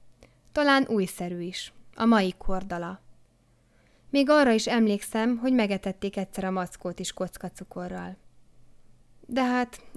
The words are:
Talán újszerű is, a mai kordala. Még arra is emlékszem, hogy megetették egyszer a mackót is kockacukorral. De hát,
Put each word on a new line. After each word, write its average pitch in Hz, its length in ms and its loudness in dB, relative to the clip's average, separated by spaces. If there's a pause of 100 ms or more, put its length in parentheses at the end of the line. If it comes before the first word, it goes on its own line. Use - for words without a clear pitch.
(520)
Talán 277 360 4
újszerű 180 520 -2
is, 175 340 -10 (220)
a 226 100 0
mai 202 320 4
kordala. 185 640 -4 (1080)
Még 277 200 2
arra 285 220 6
is 220 160 2
emlékszem, 226 680 0
hogy 254 160 0
megetették 202 640 -2
egyszer 190 260 -6
a 190 80 -4
mackót 180 480 -8
is 180 140 -8
kockacukorral. 180 1040 -10 (1080)
De 254 180 -2
hát, 247 420 -2 (120)